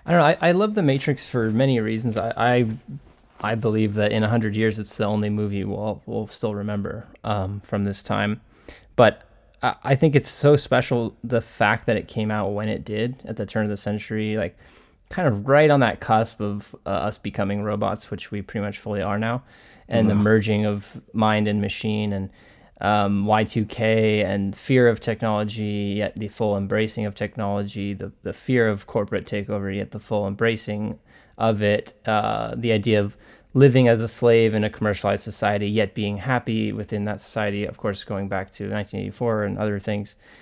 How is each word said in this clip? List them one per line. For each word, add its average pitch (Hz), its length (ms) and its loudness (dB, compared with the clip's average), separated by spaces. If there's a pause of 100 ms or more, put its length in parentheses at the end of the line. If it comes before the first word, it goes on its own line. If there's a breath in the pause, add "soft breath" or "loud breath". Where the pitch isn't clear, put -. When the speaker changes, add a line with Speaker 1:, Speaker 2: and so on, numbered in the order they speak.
Speaker 1:
I 151 60 -2
don't 175 80 6
know. 151 40 6
I, 156 140 4 (100)
I 175 40 6
love 208 220 0
The 208 80 0
Matrix 139 440 0
for 113 240 0
many 127 280 4
reasons. 110 380 -2
I, 113 220 -2
I, 123 280 4 (720)
I 107 160 -2
believe 110 400 0
that 107 180 2
in 110 100 2
a 107 60 2
hundred 110 280 0
years, 110 220 0
it's - 180 -10
the - 80 -2
only 104 240 0
movie 104 360 -2
we'll, 104 420 -6
we'll 110 220 -6
still 107 260 -6
remember, 104 520 -6 (160)
um, 101 380 -4
from 101 240 -2
this 98 180 -4
time. 104 380 -2 (560 loud breath)
But 110 280 6 (380)
I, 127 120 -2 (100)
I 139 100 2
think 147 220 4
it's - 140 2
so 147 260 4
special, 123 680 0
the 117 200 -2
fact 107 420 0
that 110 140 2
it - 100 -6
came 107 220 -4
out 104 240 -2
when 107 160 -4
it - 120 -4
did, 113 440 -4
at 110 100 -8
the 107 80 -4
turn 107 200 -2
of 104 60 -2
the 104 60 -4
century, 107 640 -4
like, - 180 -4 (540 soft breath)
kind 180 180 0
of 104 180 0
right 147 220 6
on 143 120 6
that 107 200 0
cusp 110 400 0
of, 104 340 -6 (120)
uh, - 20 -4
us 98 300 -2
becoming 101 440 -4
robots, 107 480 -4
which - 200 -10
we 104 100 -6
pretty 101 240 -6
much 104 140 -8
fully 104 240 -6
are 104 160 -2
now, 117 240 -2 (440 soft breath)
and 110 220 2
the 104 60 2
Speaker 2:
Mm-hmm. 104 80 2
Speaker 1:
merging 107 420 4
of 101 380 -4 (100)
mind 107 340 2
and 104 140 0
machine 104 540 -4
and, 95 160 -6 (500 soft breath)
um, 101 460 2
Y 110 160 2
two 107 220 -2
K 110 580 2
and 98 320 -2
fear 127 320 4
of 113 140 4
technology, 104 960 -2
yet 104 200 -4
the 107 120 -6
full 104 280 -2
embracing 107 500 -2
of 101 100 -8
technology, 101 760 -4
the, 98 200 -10 (100)
the 87 100 -6
fear 123 360 2
of 101 180 -2
corporate 101 400 -2
takeover, 101 480 -4
yet 98 160 -6
the 107 80 -12
full 104 300 -4
embracing 107 720 -2 (380 soft breath)
of 110 220 2
it, 104 340 0 (120)
uh, 110 500 -2
the 117 140 -2
idea 107 300 2
of 101 160 -2 (360 soft breath)
living 127 360 8
as 113 120 6
a 117 60 0
slave 113 480 4
in 107 80 2
a 107 80 0
commercialized 101 540 -2
society, 104 420 -2
yet 104 260 0
being 104 260 -4
happy 110 520 -2
within 104 360 -6
that 104 140 -6
society, 104 440 -4
of - 140 -8
course, 101 260 -6
going 98 240 -6
back 98 240 -4
to 101 160 -10
nineteen 101 320 -6
eighty-four 107 420 -4
and 98 160 -4
other 104 220 -2
things. 104 340 -6 (280 soft breath)